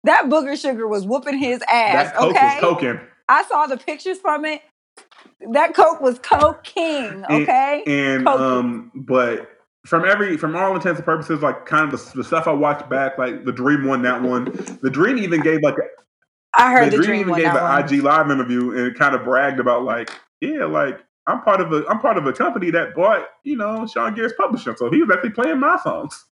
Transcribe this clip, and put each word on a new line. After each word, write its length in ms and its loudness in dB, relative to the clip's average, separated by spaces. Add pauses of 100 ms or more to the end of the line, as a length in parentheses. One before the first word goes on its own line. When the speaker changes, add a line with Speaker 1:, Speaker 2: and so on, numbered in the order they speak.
Speaker 1:
That 220 4
Booger 340 0
Sugar 280 -4
was 180 -2
whooping 340 -4
his 280 -2
ass, 440 2
Speaker 2:
That 40 -12
coke 200 2
Speaker 1:
okay? 100 4
Speaker 2:
was 160 0
coking. 380 0 (280)
Speaker 1:
I 160 4
saw 220 0
the 120 -6
pictures 420 -8
from 260 -2
it. 160 -6 (920)
That 220 2
coke 260 6
was 200 0
coking, 1080 0
Speaker 2:
And, 160 2
Speaker 1:
okay? 440 2
Speaker 2:
and, 380 0
Speaker 1:
Coking. 200 2
Speaker 2:
um, 480 -2
but 560 -2 (380)
from 180 2
every, 320 2
from 180 -4
all 200 0
intents 240 -2
and 60 -12
purposes, 360 -2
like, 240 -2
kind 260 0
of 80 -6
the, 180 -14
the 60 -6
stuff 240 -2
I 40 2
watched 360 0
back, 300 -2
like, 280 -6
The 60 -2
Dream 340 0
won 180 0
that 180 0
one. 240 -2 (380)
The 80 0
Dream 260 2
even 240 0
gave, 220 2
like, 120 0
a 60 -4 (720)
Speaker 1:
I 180 6
heard 200 6
Speaker 2:
The 60 2
Speaker 1:
The 60 4
Speaker 2:
Dream 40 4
Speaker 1:
Dream 140 0
Speaker 2:
even 100 -2
Speaker 1:
won 80 0
Speaker 2:
gave 140 2
Speaker 1:
that 40 2
Speaker 2:
an 60 2
Speaker 1:
one. 80 0
Speaker 2:
I 160 2
G 140 2
Live 300 4
interview 460 0
and 180 -2
kind 200 2
of 80 -4
bragged 360 0
about, 240 2
like, 280 -6 (280)
"Yeah, 260 -4
like, 340 -2 (280)
I'm 140 -2
part 200 2
of 120 -2
a, 160 -2
I'm 100 -2
part 180 0
of 100 -4
a 60 -2
company 380 -2
that 220 -2
bought, 320 2 (180)
you 140 -4
know, 300 -6
Sean 260 -4
Garrett's 240 -4
publishing." 400 -2
So 140 -2
he 100 4
was 140 2
actually 160 -4
playing 280 -2
my 240 2
songs. 420 -8 (120)